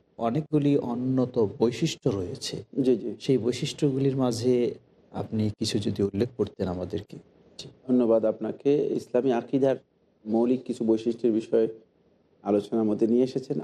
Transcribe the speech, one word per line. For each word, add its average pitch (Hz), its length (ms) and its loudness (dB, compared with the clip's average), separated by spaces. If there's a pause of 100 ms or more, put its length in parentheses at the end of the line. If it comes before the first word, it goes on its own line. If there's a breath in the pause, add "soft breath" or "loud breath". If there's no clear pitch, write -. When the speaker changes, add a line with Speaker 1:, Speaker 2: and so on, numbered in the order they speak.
(180)
Speaker 1:
অনেকগুলি 143 600 0
উন্নত 123 720 0 (120)
বৈশিষ্ট্য 123 500 0
রয়েছে। - 540 -6 (180)
Speaker 2:
জি, 127 140 4
জি। 104 240 -4
Speaker 1:
সেই 135 180 2
বৈশিষ্ট্যগুলির 135 800 -2
মাঝে 123 580 0 (360)
আপনি 107 380 -2 (100)
কিছু 110 200 -2
যদি 104 240 -2
উল্লেখ 98 340 0
করতেন 98 300 -4
আমাদেরকে। 90 500 -8 (400)
জি। - 100 -16 (200)
Speaker 2:
ধন্যবাদ 113 380 4
আপনাকে। 110 640 0
ইসলামী - 440 0
আকীদার 123 440 0 (500)
মৌলিক 120 380 2
কিছু 117 220 -4
বৈশিষ্ট্যের 113 460 2
বিষয়ে 113 360 2 (760)
আলোচনার 104 400 0
মধ্যে 107 240 2
নিয়ে 120 160 4
এসেছেন। 131 400 -4